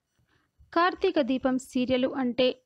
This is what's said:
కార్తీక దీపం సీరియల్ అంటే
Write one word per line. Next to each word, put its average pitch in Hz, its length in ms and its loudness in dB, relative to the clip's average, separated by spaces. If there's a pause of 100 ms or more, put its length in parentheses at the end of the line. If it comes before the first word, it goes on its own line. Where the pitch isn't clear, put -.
(720)
కార్తీక 339 480 2
దీపం 254 380 0
సీరియల్ 254 560 -2
అంటే 254 320 0 (200)